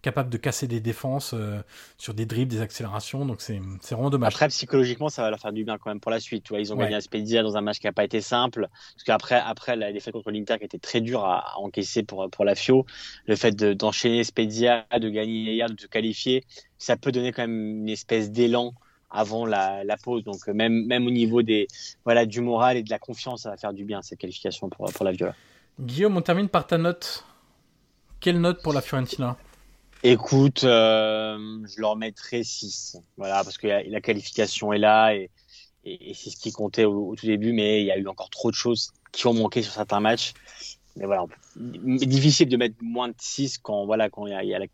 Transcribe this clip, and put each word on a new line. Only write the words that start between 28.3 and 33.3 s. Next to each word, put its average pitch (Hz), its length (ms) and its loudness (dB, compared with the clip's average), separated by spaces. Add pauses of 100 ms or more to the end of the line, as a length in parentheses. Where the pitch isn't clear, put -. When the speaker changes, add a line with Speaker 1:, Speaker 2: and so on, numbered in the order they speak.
Speaker 1:
note 175 220 2
pour 156 100 0
la 139 80 2
Fiorentina ? 131 560 -2 (680)
Speaker 2:
Écoute, 135 640 6
euh, 110 1000 4
je 101 120 -16
leur 107 160 0
mettrai 113 480 -6
six. - 540 -10 (220)
Voilà, 98 260 0